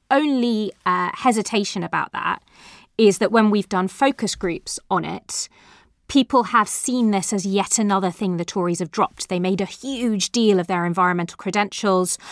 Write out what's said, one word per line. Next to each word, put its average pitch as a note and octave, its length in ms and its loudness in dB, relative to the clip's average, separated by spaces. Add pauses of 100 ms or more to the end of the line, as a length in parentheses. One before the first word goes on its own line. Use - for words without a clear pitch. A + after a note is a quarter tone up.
(120)
only, B3 640 2 (120)
uh, F3+ 280 0
hesitation G#3 680 0
about E3 300 -4
that - 300 -6 (560)
is G3+ 220 6
that G3 120 0
when G#3+ 180 6
we've G3+ 200 2
done F#3 180 0
focus C4+ 480 0
groups - 420 -6 (140)
on F3+ 140 0
it, - 420 -10 (640)
people B3+ 360 2
have G#3+ 220 2
seen B3 440 0
this F#3+ 200 -2
as G3 140 -2
yet F#3+ 320 0
another G3 320 2
thing F3+ 260 -4
the E3+ 80 -4
Tories F3 360 -2
have F3 100 -4
dropped. - 400 -2
They F#3 100 -2
made F#3 220 0
a F#3+ 40 -2
huge A#3+ 640 -4
deal G#3+ 280 4
of F3 60 -2
their F3 180 -2
environmental F3 540 0
credentials, G3 800 0 (140)